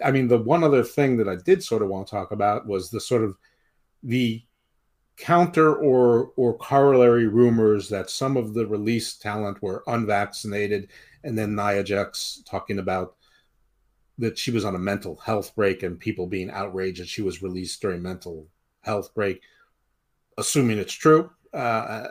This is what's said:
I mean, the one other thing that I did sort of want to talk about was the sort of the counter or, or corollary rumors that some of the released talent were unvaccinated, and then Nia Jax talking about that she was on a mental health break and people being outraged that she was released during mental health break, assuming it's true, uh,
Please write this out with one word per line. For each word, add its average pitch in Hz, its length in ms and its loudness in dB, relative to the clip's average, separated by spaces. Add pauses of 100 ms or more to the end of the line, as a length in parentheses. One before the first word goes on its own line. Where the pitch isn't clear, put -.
I 143 60 2
mean, 131 180 2
the 120 80 6
one 135 260 2
other 139 220 4
thing 135 320 0
that 107 120 0
I 92 80 -4
did 190 280 2
sort 110 160 -2
of 101 80 -2
want 95 180 -8
to - 40 -20
talk 98 220 -8
about 104 340 -2
was 95 240 -4
the 110 100 -6
sort 113 240 0
of 98 120 -4 (680)
the 117 400 -2 (760)
counter 170 580 4
or, 127 640 4
or 120 220 0
corollary 127 680 6
rumors 110 640 4
that 95 220 -6
some 135 260 -2
of 107 180 -4
the 113 120 -2
released 107 560 -4
talent 104 400 -6
were 98 260 -6
unvaccinated, 104 1000 -2 (360)
and 123 120 -6
then 107 200 -4
Nia 101 260 0
Jax - 640 -6
talking 98 320 -8
about 92 380 -6 (1000)
that 113 200 -4
she - 140 -4
was 107 120 0
on 98 120 -4
a - 20 -4
mental 98 380 -6
health 107 400 -6
break 101 260 0
and 90 160 -8
people 90 280 -6
being 92 240 -6
outraged 95 500 -8
that 87 80 -14
she - 140 -8
was 87 200 -6
released 92 380 -8
during 90 220 -6
mental 87 440 -12 (360)
health 110 320 -6
break, 98 280 -4 (920)
assuming 117 420 0
it's 95 140 -6
true, 156 360 4 (240)
uh, 113 580 -4